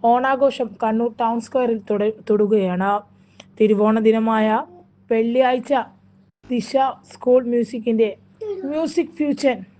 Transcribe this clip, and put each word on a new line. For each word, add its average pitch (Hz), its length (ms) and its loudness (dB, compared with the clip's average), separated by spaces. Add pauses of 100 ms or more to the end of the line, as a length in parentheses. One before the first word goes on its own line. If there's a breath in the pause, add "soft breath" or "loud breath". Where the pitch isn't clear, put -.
ഓണാഘോഷം 254 720 0
കണ്ണൂർ 226 380 -2
ടൗൺ 233 280 -2
സ്ക്വയറിൽ 233 400 -2
തുട-, 208 420 -2
തുടങ്ങുകയാണ്. 202 680 0 (640 loud breath)
തിരുവോണ 214 460 2
ദിനമായ 220 480 2 (600)
വെള്ളിയാഴ്ച 247 640 0 (720)
ദിശ 247 280 -6 (320)
സ്കൂൾ - 400 2
മ്യൂസിക്കിന്റെ 233 640 -2 (540)
മ്യൂസിക് 311 540 -4
ഫ്യൂഷൻ 285 420 0 (220)